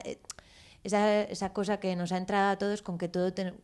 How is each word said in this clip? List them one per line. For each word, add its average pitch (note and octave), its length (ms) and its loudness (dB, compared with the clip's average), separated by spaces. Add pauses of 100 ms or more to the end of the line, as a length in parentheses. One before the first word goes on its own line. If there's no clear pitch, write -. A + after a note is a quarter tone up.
eh, - 140 -8 (640)
esa, G#3 400 4
esa F#3+ 280 -4
cosa G3+ 280 0
que F#3 160 0
nos F3 160 -2
ha F#3 60 0
entrado G3 340 2
a G3 80 0
todos G3+ 240 -2
con F3 160 -6
que F3 80 -2
todo F3+ 260 0
ten-, F#3 300 -4